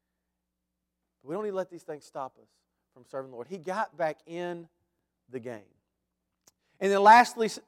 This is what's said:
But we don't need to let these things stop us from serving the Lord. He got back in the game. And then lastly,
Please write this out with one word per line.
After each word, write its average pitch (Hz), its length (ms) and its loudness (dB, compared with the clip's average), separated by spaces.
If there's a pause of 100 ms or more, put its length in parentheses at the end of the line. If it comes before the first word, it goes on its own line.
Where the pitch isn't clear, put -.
(1200)
But 127 60 -16
we 151 40 -8
don't 214 120 -6
need 208 60 -6
to 190 40 -10
let 185 160 -6
these 170 120 -20
things 151 220 -14
stop 135 340 -12
us 110 100 -20 (440)
from 123 160 -20
serving 135 220 -10
the 127 40 -18
Lord. 120 120 -12
He 185 100 -12
got 185 400 -8
back 156 300 -4
in 175 400 -10 (640)
the 127 80 -10
game. 117 220 -12 (1200)
And 196 100 2
then 196 100 2
lastly, 226 480 8 (180)